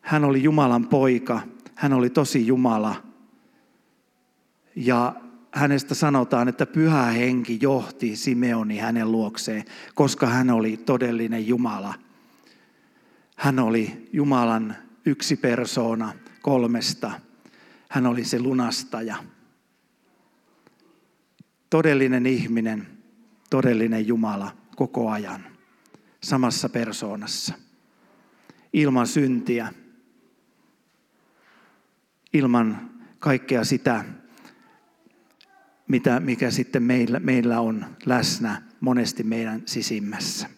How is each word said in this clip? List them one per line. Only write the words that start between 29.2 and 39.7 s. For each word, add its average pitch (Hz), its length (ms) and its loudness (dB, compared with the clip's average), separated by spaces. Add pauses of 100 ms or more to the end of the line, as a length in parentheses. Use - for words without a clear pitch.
ilman 120 560 2 (300)
kaikkea 127 440 0
sitä, 117 420 -2 (1800)
mitä, 127 320 2
mikä 127 320 -2
sitten 123 320 -2
meillä, 120 360 0
meillä 120 400 0
on 110 260 -4 (200)
läsnä 117 560 -2 (180)
monesti 123 440 0
meidän 113 420 -4
sisimmässä. 104 840 -6 (100)